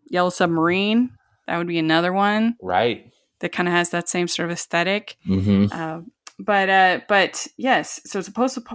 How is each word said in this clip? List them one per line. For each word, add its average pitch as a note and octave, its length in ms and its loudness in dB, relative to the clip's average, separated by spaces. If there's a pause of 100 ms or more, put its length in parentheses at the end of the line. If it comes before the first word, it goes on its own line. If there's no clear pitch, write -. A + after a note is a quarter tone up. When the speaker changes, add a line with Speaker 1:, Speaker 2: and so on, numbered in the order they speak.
Speaker 1:
Yellow F3+ 220 0
Submarine, F#3+ 800 2 (360)
that E3+ 100 -2
would F3 100 -4
be E3+ 120 -2
another E3 320 2
one. G#3+ 500 0
Speaker 2:
Right. F#3 440 0 (340)
Speaker 1:
That F3 140 -6
kinda F3 180 -2
has F3 200 2
that F3 180 -4
same F3 180 -2
sort E3+ 220 -4
of - 40 -6
aesthetic. F3 640 -4 (100)
Speaker 2:
Mm-hmm. G3 460 2
Speaker 1:
Uh, E3 300 -8 (380)
but, G3 300 2
uh, F#3 380 4
but - 400 0 (100)
yes, G#3 480 -2
so G3+ 140 -6
it's F3 80 -6
a G3 60 -18
post, B3+ 240 -2 (180)